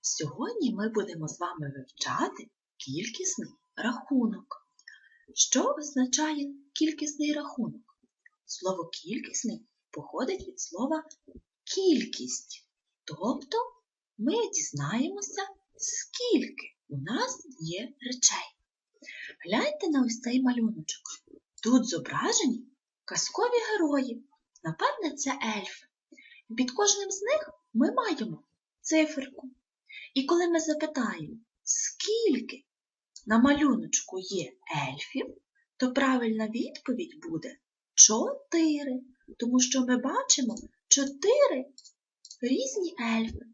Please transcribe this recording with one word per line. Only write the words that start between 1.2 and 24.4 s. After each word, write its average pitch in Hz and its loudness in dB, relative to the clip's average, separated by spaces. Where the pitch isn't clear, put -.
з 151 -12
вами 160 -6
вивчати - -4
кількісний 190 -6
рахунок. 226 -2
Що 427 2
означає 285 -2
кількісний 302 0
рахунок? - -6
Слово 180 -4
«кількісний» - -6
походить 226 -6
від - -16
слова 311 -4
«кількість». - 0
Тобто 254 -4
ми 381 2
дізнаємося, 330 -4
скільки - -2
у 143 -6
нас 320 -4
є 175 -8
речей. 254 0
Гляньте 415 0
на 269 4
ось 226 -2
цей 254 0
малюночок. 226 0
Тут 247 6
зображені 302 0
казкові 453 0
герої. 285 0